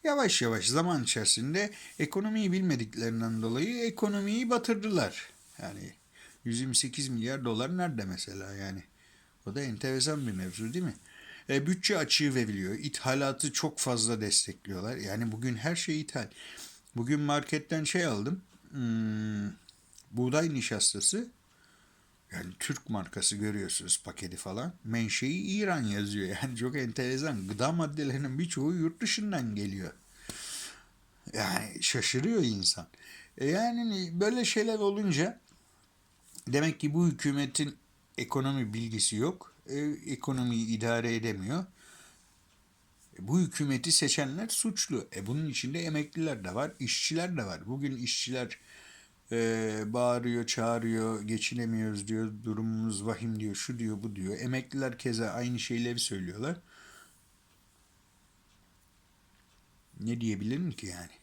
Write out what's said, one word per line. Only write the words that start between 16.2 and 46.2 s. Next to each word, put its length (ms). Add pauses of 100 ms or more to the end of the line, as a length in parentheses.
Bugün 240
marketten 640
şey 220
aldım. 360 (300)
Hmm, 800 (600)
buğday 420
nişastası. 760 (1000)
Yani 280
Türk 300
markası 460
görüyorsunuz 680
paketi 340
falan. 360 (100)
Menşei 760
İran 260
yazıyor. 540
<laughs> 60
Yani 140
çok 200
enteresan. 680
Gıda 240
maddelerinin 680
birçoğu 340
yurt 280
dışından 540
geliyor. 380 (1400)
Yani 500
şaşırıyor 600
insan. 440 (500)
E, 100
yani 680
böyle 320
şeyler 300
olunca 640 (1080)
demek 320
ki 140
bu 140
hükümetin 680 (420)
ekonomi 560
bilgisi 420
yok. 400 (140)
E, 100 (260)
ekonomiyi 600
idare 480
edemiyor. 500 (1500)
E, 80
bu 120
hükümeti 520
seçenler 560
suçlu. 680
E, 120
bunun 220
içinde 300
emekliler 640